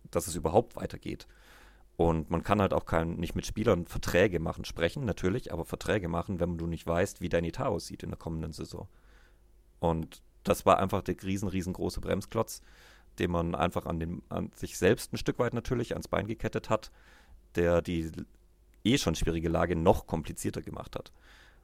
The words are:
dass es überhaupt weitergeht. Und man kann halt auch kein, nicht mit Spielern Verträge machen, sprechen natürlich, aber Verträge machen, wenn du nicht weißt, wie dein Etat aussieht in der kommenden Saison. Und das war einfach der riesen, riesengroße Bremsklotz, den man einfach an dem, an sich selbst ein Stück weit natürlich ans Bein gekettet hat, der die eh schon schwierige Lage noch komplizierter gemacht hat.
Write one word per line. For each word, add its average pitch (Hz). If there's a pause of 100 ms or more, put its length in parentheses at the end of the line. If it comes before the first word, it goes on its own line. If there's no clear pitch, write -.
(100)
dass -
es 80
überhaupt 85
weitergeht. - (720)
Und 82
man 85
kann 104
halt 90
auch -
kein, 85
nicht 85
mit -
Spielern 92
Verträge 90
machen, 82
sprechen 107
natürlich, 98
aber 82
Verträge 87
machen, 85
wenn 87
du 82
nicht 82
weißt, 85
wie 90
dein 85
Etat -
aussieht -
in 90
der 85
kommenden 80
Saison. 87 (920)
Und 80 (200)
das -
war 95
einfach 98
der 90
riesen, 98
riesengroße 90
Bremsklotz, 92 (560)
den 90
man 85
einfach 90
an 82
dem, 82
an 87
sich -
selbst 98
ein 117
Stück -
weit 120
natürlich 120
ans 85
Bein 87
gekettet -
hat, 110 (640)
der 85
die 82 (720)
eh 120
schon 85
schwierige 82
Lage 85
noch -
komplizierter 85
gemacht -
hat. - (520)